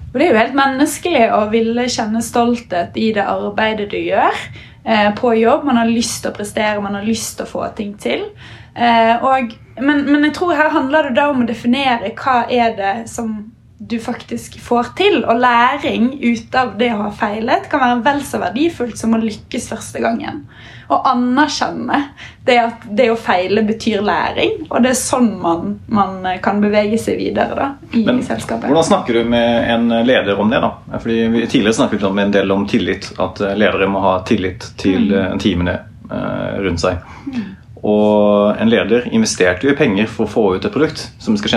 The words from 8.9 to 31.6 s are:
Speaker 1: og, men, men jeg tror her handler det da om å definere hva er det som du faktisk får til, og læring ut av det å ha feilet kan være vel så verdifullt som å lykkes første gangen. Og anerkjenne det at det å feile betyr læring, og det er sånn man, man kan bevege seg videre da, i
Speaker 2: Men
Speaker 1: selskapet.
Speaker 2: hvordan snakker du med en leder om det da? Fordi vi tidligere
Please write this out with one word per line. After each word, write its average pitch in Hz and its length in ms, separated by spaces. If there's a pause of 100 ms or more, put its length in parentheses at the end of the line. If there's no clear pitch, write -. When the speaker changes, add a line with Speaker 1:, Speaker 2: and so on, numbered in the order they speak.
Speaker 1:
og, 262 300 (300)
men, 285 280
men 294 140
jeg 302 100
tror 349 220
her 302 140
handler 302 340
det 269 120
da 294 140
om 262 140
å 226 40
definere 240 680
hva 247 340
er 233 260
det 196 340
som 220 420 (320)
du 214 140
faktisk - 640
får 240 360
til, 359 300
og 240 160
læring 247 720 (100)
ut 240 340
av 240 220
det 240 160
å 208 80
ha 208 80
feilet 226 580
kan 294 120
være 247 240
vel 285 180
så 262 180
verdifullt 233 560
som 226 200
å 226 40
lykkes 226 500
første - 300
gangen. 113 440 (480)
Og - 120
anerkjenne 254 1080 (360)
det 240 140
at 233 240 (120)
det 226 140
å 226 80
feile 196 480
betyr 208 400
læring, 294 640
og - 140
det 262 80
er 254 80
sånn 247 320 (100)
man, 175 460
man 190 340 (220)
kan 208 180
bevege 208 380
seg 208 180
videre - 380
da, 285 160 (260)
i 226 80
Speaker 2:
Men 127 160
Speaker 1:
selskapet. - 480
Speaker 2:
hvordan 160 160
snakker 180 280
du 117 100
med 117 480
en 117 180 (160)
leder 98 340
om 107 120
det 143 100
da? - 100 (280)
Fordi 113 320
vi 117 160
tidligere 110 260